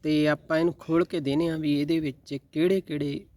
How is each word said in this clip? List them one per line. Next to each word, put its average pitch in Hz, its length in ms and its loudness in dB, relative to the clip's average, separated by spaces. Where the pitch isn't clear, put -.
ਤੇ 151 240 2
ਆਪਾਂ 151 320 0
ਇਹਨੂੰ 170 140 2
ਖੋਲ੍ਹ 165 320 0
ਕੇ 175 140 -4
ਦੇਣੇ 147 300 0
ਆ 160 80 -4
ਵੀ 147 240 0
ਇਹਦੇ 160 180 0
ਵਿੱਚ 143 380 -8
ਕਿਹੜੇ 180 300 2
ਕਿਹੜੇ 147 440 -6